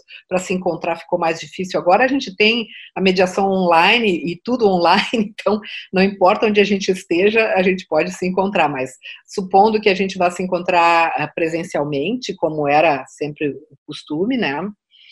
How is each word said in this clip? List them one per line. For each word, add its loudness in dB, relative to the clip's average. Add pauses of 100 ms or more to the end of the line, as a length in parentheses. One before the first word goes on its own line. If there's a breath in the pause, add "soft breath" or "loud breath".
(280 loud breath)
pra -2
se -4
encontrar -4
ficou -6
mais -2
difícil, -6
agora 4
a 2
gente -4
tem 2 (280 loud breath)
a -4
mediação 2
online 2
e -6
tudo -2
<laughs> 6
online, 2
então -2 (320 loud breath)
não 2
importa 2
onde 2
a 6
gente 0
esteja, 0
a 0
gente 0
pode 0
se -8
encontrar, 0
mas -6 (340 loud breath)
supondo 2
que 2
a 2
gente -4
vá 2
se -6
encontrar, 2
ah, -4
presencialmente, -4
como -2
era 2
sempre -6
o -14
costume, -6
né? -4 (440 loud breath)